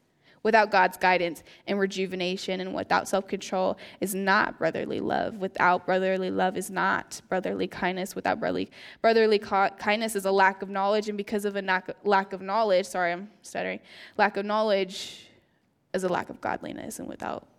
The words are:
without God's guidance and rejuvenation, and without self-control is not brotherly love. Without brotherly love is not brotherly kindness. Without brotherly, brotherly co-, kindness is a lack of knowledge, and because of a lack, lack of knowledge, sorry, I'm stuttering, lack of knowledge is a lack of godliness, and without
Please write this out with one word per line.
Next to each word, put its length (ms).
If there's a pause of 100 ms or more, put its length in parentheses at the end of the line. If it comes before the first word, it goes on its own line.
(440)
without 280
God's 240
guidance 480 (220)
and 120
rejuvenation, 840
and 120
without 320
self-control 720 (220)
is 160
not 420
brotherly 440
love. 380
Without 460
brotherly 460
love 240
is 160
not 560
brotherly 400
kindness. 480
Without 240
brotherly, 320 (300)
brotherly 380
co-, 380
kindness 380
is 80
a 80
lack 300
of 80
knowledge, 400
and 80
because 260
of 140
a 40
lack, 280 (160)
lack 260
of 100
knowledge, 440
sorry, 260
I'm 180 (120)
stuttering, 400 (340)
lack 220
of 80
knowledge 840 (680)
is 120
a 20
lack 220
of 100
godliness, 600
and 100
without 360 (140)